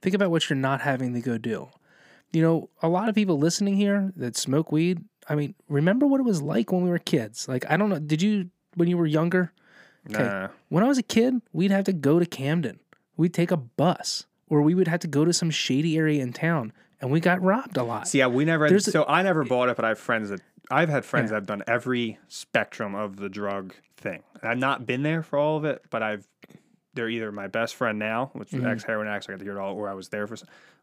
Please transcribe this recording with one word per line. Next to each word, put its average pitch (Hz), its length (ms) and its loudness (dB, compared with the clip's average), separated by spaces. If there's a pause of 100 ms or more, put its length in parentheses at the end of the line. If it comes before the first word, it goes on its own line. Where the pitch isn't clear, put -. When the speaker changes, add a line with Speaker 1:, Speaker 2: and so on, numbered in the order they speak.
Speaker 1:
think 190 120 0
about 196 160 2
what 165 180 0
you're 147 80 0
not 135 240 0
having 131 340 -2
to 120 60 -2
go 120 180 -2
do. 110 300 -6 (640)
You 160 100 2
know, 165 280 2 (120)
a 165 60 2
lot 180 200 0
of 214 60 -2
people 190 240 2
listening 196 380 2
here 202 400 0
that 123 200 -6
smoke 143 360 0
weed, 170 320 0 (240)
I 151 60 -2
mean, 147 200 -4 (140)
remember 180 380 2
what 269 140 4
it 262 40 0
was 202 180 2
like 180 300 -2
when 180 100 2
we 180 80 2
were 175 80 0
kids. - 500 -2
Like, 127 220 -2
I 156 60 4
don't 208 140 2
know, 180 80 0
did 156 240 -2
you, 202 280 0 (260)
when 170 120 2
you 175 80 2
were 170 100 2
younger? 170 460 2 (580)
Okay. 107 120 0
Speaker 2:
Nah. 98 260 -2 (200)
Speaker 1:
When 165 160 2
I 247 40 4
was 285 100 4
a 233 40 -2
kid, 247 380 2 (120)
we'd 190 180 0
have 196 140 2
to 196 80 0
go 151 260 4
to 175 80 4
Camden. 147 520 -4 (380)
We'd 170 180 2
take 175 160 0
a 185 60 2
bus, - 680 -2 (220)
or 147 140 4
we 156 120 4
would 180 140 4
have 170 120 0
to 175 80 -6
go 143 160 2
to 170 80 2
some 170 180 0
shady 151 480 0
area 151 240 2
in 123 100 -6
town, 156 400 -2 (280)
and 127 100 -4
we 160 100 2
got 180 220 2
robbed 202 340 0
a 131 60 0
lot. 117 260 -4
Speaker 2:
See, 139 100 2
yeah, 131 100 6
we 127 160 2
never 160 200 2
had, 151 80 6
Speaker 1:
There's 196 160 4
a - 40 -2
Speaker 2:
so 156 140 4
I 165 160 4
never 170 220 2
bought 123 240 2
it, 120 80 0
but 117 80 -2
I 113 40 2
have 110 100 0
friends 110 320 -2
that, 95 100 -8 (300)
I've 160 180 4
had 139 160 -2
friends 120 220 0
Speaker 1:
Yeah. 104 60 -4
Speaker 2:
that - 40 -4
have 101 100 -6
done 101 200 -6
every 120 520 -2 (100)
spectrum - 680 -6
of 101 220 -8
the 101 120 -10
drug 98 460 -8 (220)
thing. 90 260 -10 (200)
I've 117 160 -2
not 131 280 -2
been 123 160 -4
there 156 200 -2
for 147 160 -4
all 151 200 0
of 151 60 -6
it, 143 260 -4
but 113 120 -4
I've 107 240 -6 (680)
they're 117 140 -4
either 113 240 -4
my 101 140 -10
best 113 300 -4
friend 110 220 -2
now, 113 340 -2
which - 200 -12
is 135 80 -4
Speaker 1:
Mm-hmm. 123 80 -2
Speaker 2:
ex-heroin 107 400 -4
addicts, 104 200 -6
I - 40 -10
got 98 60 -12
to 95 60 -14
hear 101 140 -8
it - 20 -8
all, 98 140 -6
or 101 140 -6
I 98 60 -8
was 95 140 -14
there 104 180 -6
for 113 80 -10
s-, 104 100 -18 (380)